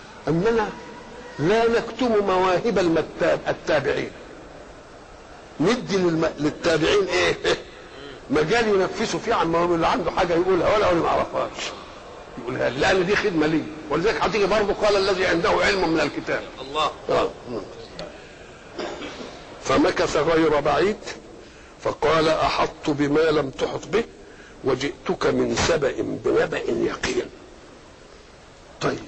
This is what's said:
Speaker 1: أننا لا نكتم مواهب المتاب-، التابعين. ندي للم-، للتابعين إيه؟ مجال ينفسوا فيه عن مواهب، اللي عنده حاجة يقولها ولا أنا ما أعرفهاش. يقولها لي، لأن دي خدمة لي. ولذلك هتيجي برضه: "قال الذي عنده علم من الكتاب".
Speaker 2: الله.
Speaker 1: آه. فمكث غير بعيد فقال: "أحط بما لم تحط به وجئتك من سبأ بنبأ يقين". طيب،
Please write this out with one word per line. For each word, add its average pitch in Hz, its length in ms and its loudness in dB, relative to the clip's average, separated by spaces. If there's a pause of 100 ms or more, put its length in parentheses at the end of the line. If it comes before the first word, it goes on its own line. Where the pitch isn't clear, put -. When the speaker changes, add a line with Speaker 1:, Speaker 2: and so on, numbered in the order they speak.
(280)
Speaker 1:
أننا 202 420 2 (680)
لا 220 300 4
نكتم 233 420 0 (160)
مواهب 185 520 2
المتاب-، 160 680 2
التابعين. 143 640 0 (1500)
ندي 190 380 2
للم-، 160 420 2
للتابعين 165 680 2
إيه؟ 180 280 2 (920)
مجال 160 380 2
ينفسوا 190 520 0
فيه 226 140 -2
عن 170 140 2
مواهب، 170 260 2
اللي 160 140 2
عنده 190 240 0
حاجة 180 220 0
يقولها 180 440 4
ولا 190 140 4
أنا 170 80 4
ما 151 80 0
أعرفهاش. 135 640 -2 (680)
يقولها - 280 -2
لي، 131 100 -4
لأن 180 260 4
دي 202 100 2
خدمة 165 320 2
لي. 156 160 0 (260)
ولذلك 170 320 0
هتيجي 190 240 2
برضه: 202 280 2
"قال 208 220 2
الذي 190 300 2
عنده 175 240 2
علم 180 400 2
من 160 100 2
الكتاب". 143 440 -2 (180)
Speaker 2:
الله. 139 300 -2 (180)
Speaker 1:
آه. 113 200 2 (2250)
فمكث 165 540 2
غير 156 420 4
بعيد 151 380 2 (840)
فقال: 156 460 2
"أحط 156 640 0
بما 143 320 2
لم 151 280 2
تحط 131 380 -6
به 196 160 2 (600)
وجئتك 135 640 -2
من 127 300 2 (120)
سبأ 143 260 2 (320)
بنبأ 147 320 2
يقين". - 680 -2 (1600)
طيب، - 260 -2